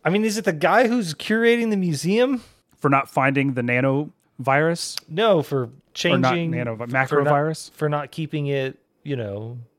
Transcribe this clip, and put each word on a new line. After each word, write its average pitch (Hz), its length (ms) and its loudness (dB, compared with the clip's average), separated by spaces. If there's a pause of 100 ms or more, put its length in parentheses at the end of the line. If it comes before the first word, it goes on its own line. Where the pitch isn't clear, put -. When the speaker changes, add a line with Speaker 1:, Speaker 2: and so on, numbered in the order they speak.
Speaker 1:
I 156 60 2
mean, 208 140 2
is 214 140 -2
it 196 60 -8
the 190 80 0
guy 175 360 4
who's 214 260 -2
curating 233 560 2
the 208 60 0
museum? 196 680 0 (340)
Speaker 2:
For - 140 0
not 135 180 2
finding 135 460 0
the 123 80 -4
nanovirus? 135 1500 -2
Speaker 1:
No, 180 340 2
for 135 220 -2
Speaker 2:
Or 117 40 -8
not 120 40 -18 (220)
Speaker 1:
changing 160 580 0
Speaker 2:
nanovi-, 120 260 -4
Speaker 1:
for, 120 80 -8
for 120 60 -8
not, 131 160 0 (260)
Speaker 2:
macrovirus? 156 380 -2
Speaker 1:
for 151 160 -4
not 147 240 -4
keeping 151 340 -6
it, 135 320 -4 (240)
you 139 140 -6
know 110 420 -8 (200)